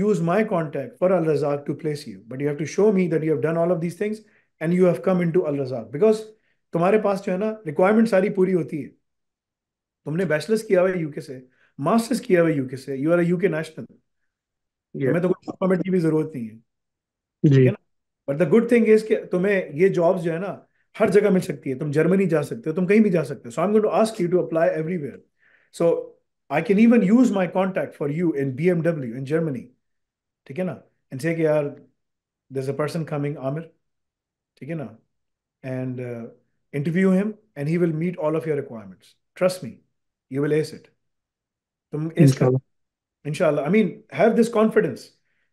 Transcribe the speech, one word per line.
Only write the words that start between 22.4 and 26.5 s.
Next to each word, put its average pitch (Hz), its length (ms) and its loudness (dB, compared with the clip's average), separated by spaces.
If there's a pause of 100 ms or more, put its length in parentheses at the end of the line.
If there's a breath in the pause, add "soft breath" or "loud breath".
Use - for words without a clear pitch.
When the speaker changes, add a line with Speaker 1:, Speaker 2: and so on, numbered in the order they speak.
Speaker 1:
सकते 139 280 -8
हो, 156 60 -6
तुम 180 100 -2
कहीं 202 140 6
भी 208 100 4
जा 170 120 2
सकते 143 260 -10
हो। 117 40 -14
So - 60 -8
I'm 196 180 2
going 180 160 2
to 175 80 2
ask 220 200 -2
you 175 140 0
to 175 100 4
apply 165 220 0 (160)
everywhere। 156 360 -8 (560)
So 170 120 0 (640)